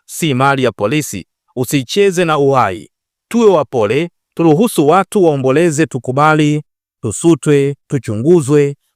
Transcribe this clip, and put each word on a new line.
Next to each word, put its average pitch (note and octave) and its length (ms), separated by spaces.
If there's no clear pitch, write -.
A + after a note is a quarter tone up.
si D3+ 300
mali C3+ 300
ya A#2 80
polisi. G#2+ 540
Usicheze E3+ 680
na D#3 140
uhai. B2+ 520
Tuwe A3+ 220
wapole, C3+ 600
turuhusu E3 540
watu F#3 360
waomboleze, D3 600
tukubali, D3 760
tusutwe, C#3+ 720
tuchunguzwe, C#3+ 920